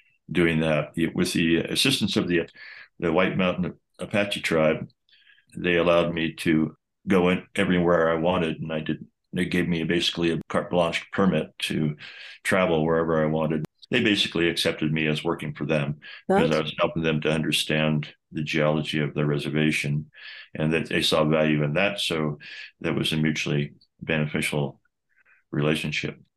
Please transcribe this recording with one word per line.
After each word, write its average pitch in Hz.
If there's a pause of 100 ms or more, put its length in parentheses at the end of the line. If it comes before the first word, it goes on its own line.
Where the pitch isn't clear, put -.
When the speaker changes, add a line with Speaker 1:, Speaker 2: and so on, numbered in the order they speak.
(320)
Speaker 1:
doing 82
that. 78 (220)
With 92
the 82
assistance -
of 87
the, 87 (500)
the 82
White 92
Mountain 90 (240)
Apache 101
tribe, 78 (640)
they 87
allowed 85
me 82
to 78 (320)
go 92
in 92 (100)
everywhere 87
I 82
wanted, 82
and 80
I 78
did. 78 (280)
They 90
gave 85
me 82
basically 85
a 80
carte -
blanche 85
permit 90 (100)
to 78 (480)
travel 87
wherever 82
I 78
wanted. 78 (240)
They 127
basically 90
accepted 80
me 78
as 76
working 80
for 73
them 73 (280)
because 185
I 78
Speaker 2:
That's 78
Speaker 1:
was -
helping 82
them 80
to 78
understand 78 (240)
the 82
geology 76
of 71
their 76
reservation, 73 (440)
and 78
that 80
they 87
saw 78
value 78
in 73
that. 98
So 78 (420)
that 82
was 76
a 78
mutually 76 (260)
beneficial 76 (680)
relationship. 76 (180)